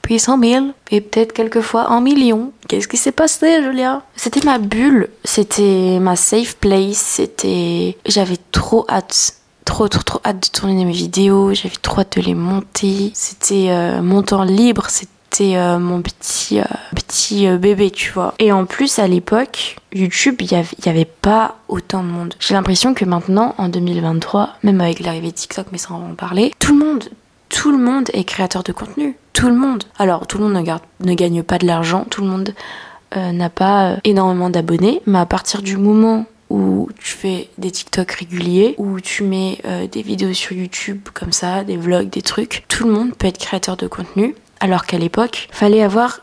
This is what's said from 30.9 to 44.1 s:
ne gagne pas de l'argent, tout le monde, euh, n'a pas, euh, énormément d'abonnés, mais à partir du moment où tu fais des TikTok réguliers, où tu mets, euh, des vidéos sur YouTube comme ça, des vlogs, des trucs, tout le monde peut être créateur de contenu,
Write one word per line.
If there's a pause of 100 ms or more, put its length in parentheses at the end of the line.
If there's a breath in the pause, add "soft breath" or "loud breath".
ne
gagne
pas
de
l'argent,
tout
le
monde, (640 loud breath)
euh,
n'a
pas,
euh,
énormément
d'abonnés,
mais
à
partir
du
moment (260)
où (120)
tu
fais
des
TikTok
réguliers,
où
tu
mets,
euh,
des
vidéos
sur
YouTube (160)
comme
ça,
des
vlogs,
des
trucs,
tout
le
monde
peut
être
créateur
de
contenu, (240)